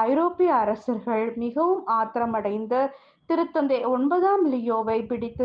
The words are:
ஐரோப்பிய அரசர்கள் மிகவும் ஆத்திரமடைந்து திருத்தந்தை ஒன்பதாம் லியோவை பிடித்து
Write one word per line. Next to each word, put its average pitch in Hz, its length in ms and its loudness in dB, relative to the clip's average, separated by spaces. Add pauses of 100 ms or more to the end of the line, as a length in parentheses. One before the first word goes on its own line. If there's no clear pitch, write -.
ஐரோப்பிய 339 520 2
அரசர்கள் 220 720 -2 (100)
மிகவும் 302 560 0
ஆத்திரமடைந்து 220 880 -2 (480)
திருத்தந்தை 302 480 0 (100)
ஒன்பதாம் 349 580 2
லியோவை 226 560 0
பிடித்து 233 420 -4